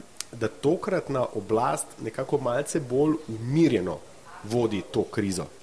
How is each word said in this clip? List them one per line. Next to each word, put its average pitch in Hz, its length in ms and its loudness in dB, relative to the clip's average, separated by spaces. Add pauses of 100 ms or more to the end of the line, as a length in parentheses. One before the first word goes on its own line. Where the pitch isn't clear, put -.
(300)
da 113 180 -2
tokratna 147 840 0
oblast 113 540 0 (100)
nekako 135 420 -2
malce 135 420 -2
bolj 143 360 2 (100)
umirjeno 113 720 2 (440)
vodi 107 420 0
to - 200 0
krizo? 95 420 -2 (160)